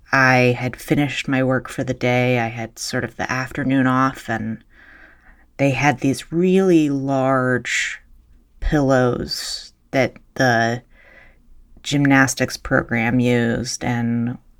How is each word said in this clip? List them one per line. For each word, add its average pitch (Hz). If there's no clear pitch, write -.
I 127
had 123
finished 147
my 131
work 131
for -
the 127
day. 123
I 117
had 117
sort -
of 120
the -
afternoon 131
off, 131
and 110
they 139
had 131
these -
really 180
large 131
pillows -
that 131
the 120
gymnastics 139
program 117
used, 120
and 120